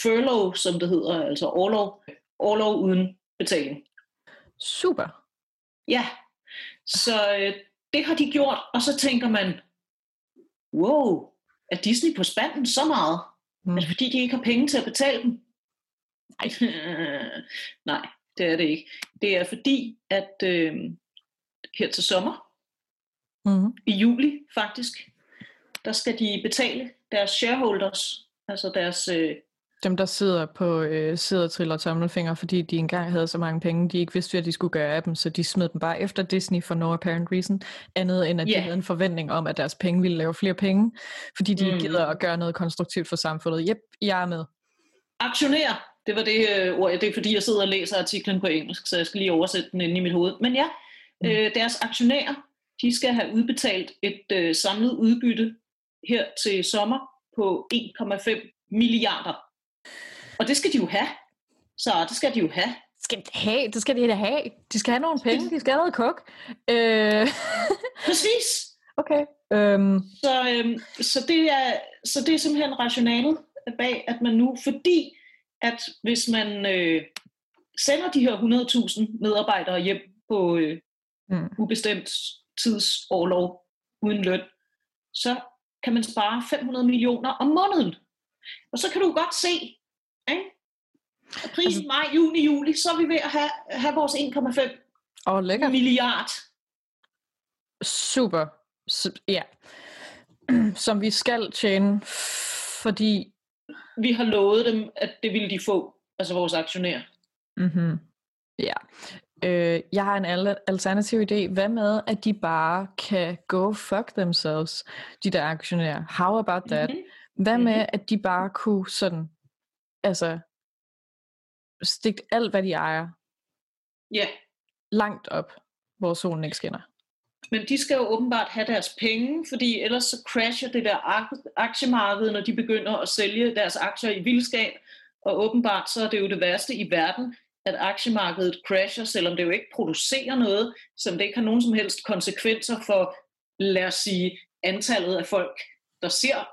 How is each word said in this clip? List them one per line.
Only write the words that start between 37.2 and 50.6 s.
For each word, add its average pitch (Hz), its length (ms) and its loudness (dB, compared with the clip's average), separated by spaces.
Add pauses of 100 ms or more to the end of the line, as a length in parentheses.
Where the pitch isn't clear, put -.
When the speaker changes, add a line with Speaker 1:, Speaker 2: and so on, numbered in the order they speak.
Speaker 2:
reason, 185 300 0 (340)
andet 185 340 2
end 170 120 0
at 165 60 0
de 214 40 2
Speaker 1:
Ja. 196 80 2
Speaker 2:
havde 175 160 -4
en 185 80 -2
forventning 170 480 -2
om, 160 160 -2
at 156 100 -4
deres - 180 -2
penge 180 260 2
ville 180 160 2
lave 160 160 0
flere 190 200 0
penge, 202 380 2 (440)
fordi 202 180 0
de 190 120 2
ikke 185 100 2
Speaker 1:
Mm. 170 60 0
Speaker 2:
gider 160 240 0
at 151 140 -4
gøre 170 180 0
noget 170 180 -2
konstruktivt 170 520 -4
for - 80 -6
samfundet. 165 520 -2
Jep, 214 100 0 (240)
jeg 190 200 0
er 180 40 -2
med. 165 200 -6 (760)
Speaker 1:
Aktionærer, 277 640 0 (220)
det 208 100 -2
var 220 80 0
det, 220 240 4 (100)
øh, 180 220 0
ord, 185 120 4
det 180 120 0
er 208 100 0
fordi, 214 200 0
jeg 202 100 2
sidder 208 180 2
og 196 60 2
læser 190 320 0
artiklen 190 400 -2
på 190 80 0
engelsk, 160 400 -2
så 180 100 0
jeg 170 100 0
skal 202 120 -6
lige 190 120 2
oversætte 175 400 0
den 180 100 -2
inde 170 160 0
i - 20 0
mit 175 140 0
hoved. 180 280 2
Men 247 140 2
ja, 277 100 4 (560)